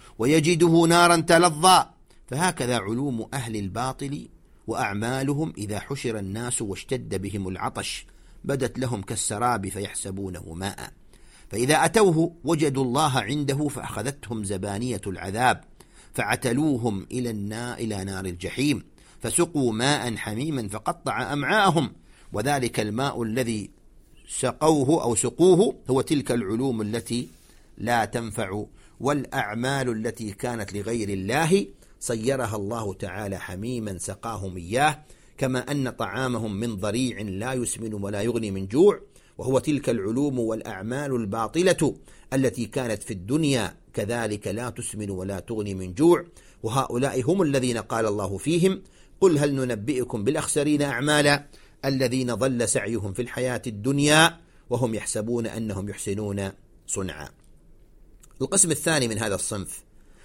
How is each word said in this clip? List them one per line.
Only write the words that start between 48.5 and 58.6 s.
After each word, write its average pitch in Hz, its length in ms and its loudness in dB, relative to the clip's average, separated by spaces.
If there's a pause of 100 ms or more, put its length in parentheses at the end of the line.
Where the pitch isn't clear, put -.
"قل 175 180 8
هل 147 160 2
ننبئكم 123 720 -2
بالأخسرين 147 580 2
أعمالا 143 640 2 (380)
الذين 131 500 0
ضل 120 340 0
سعيهم 104 440 -2
في 123 100 -4
الحياة 123 440 -4
الدنيا 143 720 4 (300)
وهم 120 240 0
يحسبون 113 520 -4
أنهم 104 420 -6
يحسنون 101 640 -4 (360)
صنعا". 76 420 -6 (1120)
القسم 175 280 4